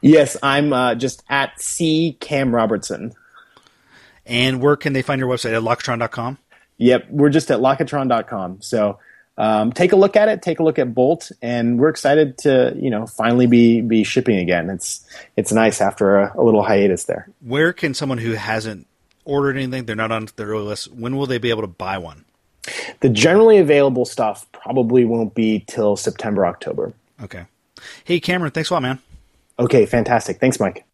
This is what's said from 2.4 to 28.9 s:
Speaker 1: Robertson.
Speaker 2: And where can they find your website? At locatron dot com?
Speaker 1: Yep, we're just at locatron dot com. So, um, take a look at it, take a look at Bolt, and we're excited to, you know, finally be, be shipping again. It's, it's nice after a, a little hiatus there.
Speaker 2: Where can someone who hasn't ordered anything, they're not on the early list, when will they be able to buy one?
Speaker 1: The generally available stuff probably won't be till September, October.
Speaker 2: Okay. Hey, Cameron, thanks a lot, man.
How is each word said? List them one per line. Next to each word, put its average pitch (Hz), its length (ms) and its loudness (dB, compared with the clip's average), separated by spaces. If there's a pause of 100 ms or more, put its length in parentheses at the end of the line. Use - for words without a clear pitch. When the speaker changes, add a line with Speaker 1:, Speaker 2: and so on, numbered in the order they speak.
Speaker 1:
Robertson. 113 600 -4 (1120)
Speaker 2:
And 123 360 -2
where 143 140 2
can 143 160 -6
they 135 100 -2
find 135 180 -4
your 131 100 -2
website? 120 260 -4
At 113 80 -2
locatron 117 360 -4
dot 117 120 -4
com? 123 260 -8 (420)
Speaker 1:
Yep, 120 320 2
we're 147 180 4
just 147 200 0
at 123 100 2
locatron 135 500 -2
dot 113 180 -2
com. 95 340 -10
So, 104 380 -2 (380)
um, 110 340 0
take 180 220 2
a - 20 6
look 196 220 4
at 214 100 4
it, - 140 0
take 165 180 -4
a 165 40 0
look 151 160 2
at 123 140 -2
Bolt, 131 380 0 (100)
and 120 380 -2
we're 143 80 4
excited 147 520 2
to, 127 380 2
you 139 120 -4
know, 110 160 -4
finally 117 420 2
be, 117 320 6
be 110 240 2
shipping 120 340 0
again. 87 320 -2
It's, - 380 -10 (300)
it's 107 160 -2
nice 110 260 2
after 101 380 2
a, 101 180 0
a 185 80 0
little 107 180 4
hiatus 98 440 0
there. - 240 -8 (100)
Speaker 2:
Where 147 320 0
can 156 220 -4
someone 135 240 -6
who 113 160 -4
hasn't 107 520 -6 (380)
ordered 139 320 -2
anything, 131 300 -6
they're 110 100 -6
not 110 160 -4
on 110 240 -6
the 107 80 -12
early 104 220 -6
list, 104 260 -10
when 123 240 -8
will 135 120 -4
they 127 100 -4
be 117 140 -2
able 110 100 -4
to 107 60 -8
buy 92 320 -8
one? 80 260 -16 (760)
Speaker 1:
The 139 100 2
generally 202 500 6
available 139 440 4
stuff 110 480 -6
probably 123 540 2
won't 113 300 -2
be 110 320 0
till 104 280 0
September, 101 500 -2
October. - 460 -6 (320)
Speaker 2:
Okay. 90 220 -16 (580)
Hey, 175 160 -2
Cameron, 175 320 -2
thanks 160 200 -6
a - 20 -2
lot, 160 80 0
man. 127 180 -4 (600)